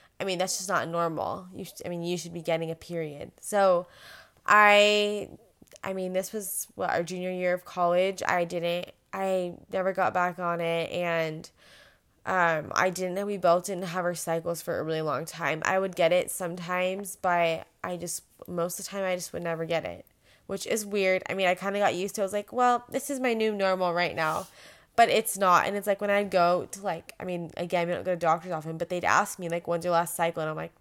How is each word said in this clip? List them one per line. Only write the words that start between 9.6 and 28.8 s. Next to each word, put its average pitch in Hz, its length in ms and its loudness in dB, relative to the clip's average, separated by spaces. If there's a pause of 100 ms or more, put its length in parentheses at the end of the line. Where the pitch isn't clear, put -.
never 190 220 0
got 185 180 2
back 180 260 0
on 170 220 -2
it, 170 320 -2
and, 165 580 -4 (760)
um, 170 480 2
I 185 160 2
didn't, 180 340 -4
we 202 140 -4
both 180 260 4
didn't 190 200 -6
have 175 200 -4
our 175 100 -2
cycles 165 460 -4
for 165 180 -4
a - 40 -2
really 160 180 -2
long 147 240 -2
time. 160 400 -4
I 190 140 2
would 190 180 -2
get 170 160 4
it 180 180 2
sometimes, 180 880 -4
but 170 500 2 (160)
I 180 140 -6
just, 170 260 -8 (240)
most 175 320 -4
of 185 60 -10
the - 60 -12
time, 196 140 -6
I 185 100 0
just 180 180 -8
would 175 100 -6
never 165 220 -4
get 160 220 -2
it, 87 180 -10 (420)
which 196 200 -8
is 214 180 -2
weird. 190 460 2
I - 20 -4
mean, 190 140 0
I 180 80 4
kinda 196 240 -4
got 196 160 2
used 180 220 -4
to - 40 -4
it. 196 40 0
I - 20 0
was 196 80 -6
like, 208 180 -6
"Well, 247 380 2
this - 180 -4
is 277 100 -4
my 247 140 0
new 220 220 0
normal 185 400 2
right 175 200 0
now." 160 320 -2 (480)
But 233 140 8
it's 214 300 2
not. 185 280 6
And 202 80 -2
it's 202 120 -4
like, 202 160 0
when 202 80 0
I'd 202 200 2
go 175 400 4
to, 196 120 -14
like, 170 360 -6
I - 60 -8
mean, 175 320 -4
again, 175 320 -2
we 175 60 -2
don't 90 100 -4
go 185 80 -2
to 175 40 0
doctors 170 360 0
often, 160 240 -6
but 170 140 -6